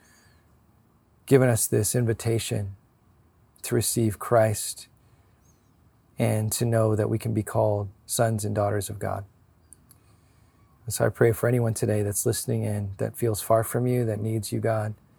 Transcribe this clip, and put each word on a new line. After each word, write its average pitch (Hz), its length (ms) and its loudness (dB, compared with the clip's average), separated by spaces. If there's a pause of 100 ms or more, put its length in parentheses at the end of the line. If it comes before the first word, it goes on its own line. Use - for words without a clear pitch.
(1300)
given 131 220 6
us 113 200 2
this 110 260 0
invitation 113 800 -2 (880)
to - 140 0
receive 110 420 0
Christ - 680 0 (1300)
and 110 340 0
to - 120 -2
know 113 320 2
that 107 120 0
we 110 100 -2
can 113 140 -4
be 107 120 -2
called 104 440 0 (160)
sons 113 400 0
and 107 80 -4
daughters 104 380 -2
of 104 80 -12
God. 98 260 -6 (1600)
And 110 80 -8
so 117 120 2
I - 20 4
pray 117 220 4
for 117 180 0
anyone 117 260 2
today 107 280 0
that's 101 240 -2
listening 113 380 -2
in 104 320 -4
that 110 200 -4
feels 110 240 -2
far 113 220 2
from 123 240 -2
you, 123 200 0
that 104 140 -2
needs 110 300 -4
you, 117 80 -2
God, 110 360 -2 (240)